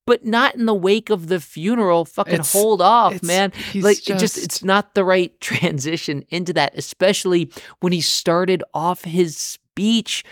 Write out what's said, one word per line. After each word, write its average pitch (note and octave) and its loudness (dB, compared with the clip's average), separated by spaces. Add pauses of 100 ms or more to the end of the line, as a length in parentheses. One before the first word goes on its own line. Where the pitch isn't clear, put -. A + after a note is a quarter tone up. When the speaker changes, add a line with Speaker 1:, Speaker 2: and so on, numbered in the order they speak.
Speaker 1:
but A#3+ 2
not A#3 0
in A#3 -2
the A3 2
wake G3 2
of F3 -2
the F3+ -2
funeral. F3 0
Fucking F#3 -4
Speaker 2:
It's, - -4
Speaker 1:
hold G3+ 2
off, G3+ 4
Speaker 2:
it's, F3+ -12
Speaker 1:
man. F#3+ 2 (200)
Speaker 2:
he's G3 -2
Speaker 1:
Like, G3+ 6
it - -12
just, G3 0
Speaker 2:
just F3+ 0
Speaker 1:
it's - -6
not G3 0
the G3 2
right F#3 0
<laughs> - -20
transition D#3 -4
into F3 -4
that, D3+ 0
especially F3+ 0 (280)
when F3+ 0
he F3 0
started F3+ 0 (100)
off E3+ -4
his E3+ 0
speech - -4